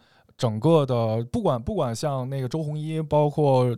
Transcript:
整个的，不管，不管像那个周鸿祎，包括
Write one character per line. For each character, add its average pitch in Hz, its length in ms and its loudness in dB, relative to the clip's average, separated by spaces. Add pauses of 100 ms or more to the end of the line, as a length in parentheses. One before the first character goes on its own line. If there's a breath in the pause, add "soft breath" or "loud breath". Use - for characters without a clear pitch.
(380 soft breath)
整 110 240 0
个 151 240 4
的， 117 400 0
不 226 160 -4
管， 143 200 0
不 208 140 -6
管 135 180 -2
像 131 360 -4
那 135 120 -6
个 127 60 -4
周 160 160 -6
鸿 151 160 -6
祎， 156 220 -4
包 147 280 2
括 131 480 2